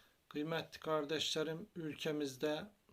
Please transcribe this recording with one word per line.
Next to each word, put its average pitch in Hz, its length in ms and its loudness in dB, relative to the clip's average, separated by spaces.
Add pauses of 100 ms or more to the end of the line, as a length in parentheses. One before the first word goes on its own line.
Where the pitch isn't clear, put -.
(300)
Kıymetli 151 500 -2
kardeşlerim, 156 960 2
ülkemizde 151 880 0 (280)